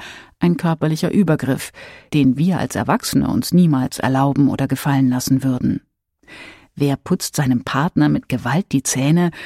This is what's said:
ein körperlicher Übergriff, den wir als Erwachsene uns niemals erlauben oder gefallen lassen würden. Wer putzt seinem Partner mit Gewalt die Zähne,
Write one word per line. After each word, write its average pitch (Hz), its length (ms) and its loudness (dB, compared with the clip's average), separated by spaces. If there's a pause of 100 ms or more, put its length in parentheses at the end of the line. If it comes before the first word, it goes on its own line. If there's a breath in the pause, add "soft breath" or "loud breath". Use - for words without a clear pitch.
(400 loud breath)
ein 170 180 2
körperlicher 156 540 -2
Übergriff, 156 600 0 (420 loud breath)
den 135 220 4
wir 165 220 0
als - 180 -4
Erwachsene 143 520 0
uns - 260 -2
niemals 156 460 2
erlauben 135 500 2
oder 135 180 -4
gefallen 135 420 0
lassen 127 340 0
würden. 123 380 -2 (960 loud breath)
Wer 143 200 0
putzt - 400 -4
seinem 127 280 0
Partner 139 460 0
mit 151 180 -2
Gewalt 127 440 -4
die 139 100 0
Zähne, 160 480 2 (160 loud breath)